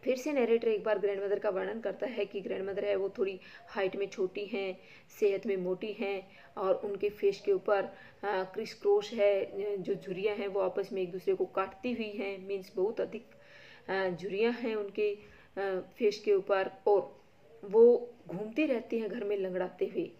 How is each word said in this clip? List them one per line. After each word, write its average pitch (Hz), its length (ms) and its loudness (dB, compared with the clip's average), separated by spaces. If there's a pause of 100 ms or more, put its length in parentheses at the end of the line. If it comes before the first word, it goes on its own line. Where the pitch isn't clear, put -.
फिर 254 140 2
से 302 140 -4
narrator 233 360 2
एक 208 160 0
बार 208 160 2
grandmother 202 400 0
का 214 100 0
वर्णन 190 300 -4
करता 214 280 -4
है 214 180 -2
कि 196 160 -8
grandmother 196 440 -4
है 202 100 2
वो 190 140 0
थोड़ी 196 300 -4 (280)
height 190 280 -2
में 196 120 -2
छोटी 196 380 -4
हैं, 190 340 -6 (400)
सेहत 196 260 2
में 196 120 0
मोटी 185 360 -2
हैं 196 380 -6 (260)
और 190 180 4
उनके 202 340 -2
face 196 320 2
के 202 100 0
ऊपर, 196 320 4
अ, 254 60 -6 (340)
क्रिस 277 500 -4
क्रॉस 208 400 2
है, 202 380 4 (320)
जो 196 120 -2
झुर्रियाँ 190 400 -4
हैं 202 120 -4
वो 196 120 -2
आपस 190 320 0
में 190 100 -2
एक 175 100 -4
दूसरे 190 220 0
को 185 120 0
काटती 202 480 -4
हुई 214 180 -6
हैं, 196 360 -6
means 196 280 -6
बहुत 196 260 0
अधिक, - 240 -6 (640)
अ, 190 200 0
झुर्रियाँ 196 440 0
हैं 233 220 -4
उनके, 208 420 -2 (400)
अ, 190 220 -2 (180)
face 208 220 2
के 208 140 2
ऊपर 190 380 2 (160)
और 196 340 4 (420)
वो 233 500 8 (140)
घूमती 214 380 -2
रहती 233 340 0
हैं 220 100 -4
घर 208 140 -6
में 202 140 -2
लंगड़ाते 185 480 -2
हुए। 190 340 -4